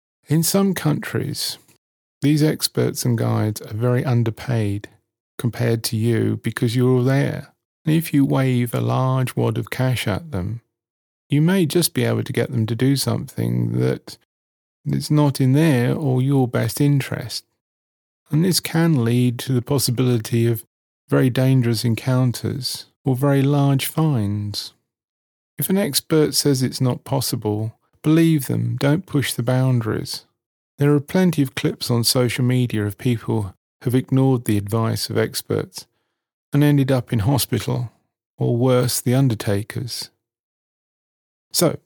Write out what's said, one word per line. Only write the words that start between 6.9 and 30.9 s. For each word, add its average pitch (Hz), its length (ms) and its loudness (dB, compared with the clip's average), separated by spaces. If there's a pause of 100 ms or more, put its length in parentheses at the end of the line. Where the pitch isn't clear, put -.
there. 135 500 -2 (320)
And 156 100 2
if 165 180 -2
you 139 120 4
wave 131 480 0
a 123 80 -2
large 127 540 0
wad 117 220 0
of 110 120 -6
cash 127 380 -2
at 151 240 -4
them, 101 300 -6 (680)
you 143 120 2
may 180 240 4
just 170 280 0
be 120 100 0
able 113 200 0
to - 100 -8
get - 180 -2
them 117 140 0
to 113 100 -4
do 131 200 2
something 60 840 -2
that 64 380 -4 (680)
is 143 260 -4
not 147 280 2
in 131 140 4
their 135 420 4
or 127 260 0
your 131 260 2
best 117 340 -2
interest. 139 640 0 (840)
And 151 120 2
this 185 160 0
can 160 460 2
lead 123 340 2
to - 140 -4
the 123 80 2
possibility 120 880 0
of 113 180 -2 (420)
very 139 220 2
dangerous 123 560 2
encounters 123 1040 -2 (180)
or 131 100 0
very 139 260 2
large 139 440 2
fines. 104 880 -2 (840)
If 151 120 -6
an 190 80 2
expert 151 560 0
says 139 280 2
it's - 200 -2
not 127 240 0
possible, 110 720 -4 (260)
believe 160 440 2
them, 117 300 -2
don't 147 280 0
push - 280 -4
the 120 100 -6
boundaries. 127 840 -2 (520)
There 143 160 4